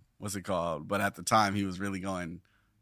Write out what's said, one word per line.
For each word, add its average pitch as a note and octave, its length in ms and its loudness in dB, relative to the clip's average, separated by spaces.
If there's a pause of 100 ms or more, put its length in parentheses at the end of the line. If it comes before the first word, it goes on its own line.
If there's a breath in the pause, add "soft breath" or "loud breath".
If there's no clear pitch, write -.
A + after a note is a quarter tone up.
(200)
what's G2+ 160 -6
it F#2+ 80 -4
called? E2+ 440 0
But G2 140 2
at G2+ 140 0
the F#2 80 -10
time, G#2 320 6
he G2+ 100 2
was F#2 160 -4
really G2 180 -4
going F2+ 420 -6 (400)